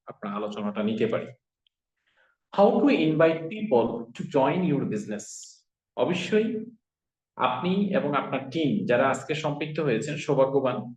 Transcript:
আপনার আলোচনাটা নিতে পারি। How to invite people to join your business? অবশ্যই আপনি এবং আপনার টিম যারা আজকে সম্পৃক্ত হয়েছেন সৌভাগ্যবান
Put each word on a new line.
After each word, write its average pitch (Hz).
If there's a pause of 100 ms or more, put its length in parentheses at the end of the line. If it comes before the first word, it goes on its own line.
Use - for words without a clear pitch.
আপনার 101
আলোচনাটা 104
নিতে 113
পারি। - (1300)
How 202 (100)
to 285 (220)
invite 160
people 127
to - (160)
join 147
your 143
business? 104 (720)
অবশ্যই 214 (720)
আপনি 175
এবং 143
আপনার 131
টিম 120
যারা 131
আজকে 131
সম্পৃক্ত 151
হয়েছেন 147
সৌভাগ্যবান 131